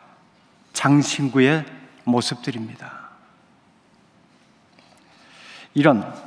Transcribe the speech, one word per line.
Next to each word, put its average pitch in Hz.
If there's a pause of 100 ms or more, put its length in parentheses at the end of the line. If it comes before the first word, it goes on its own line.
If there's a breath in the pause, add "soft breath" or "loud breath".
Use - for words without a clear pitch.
(720)
장신구의 139 (380)
모습들입니다. 120 (2750 soft breath)
이런 143 (140)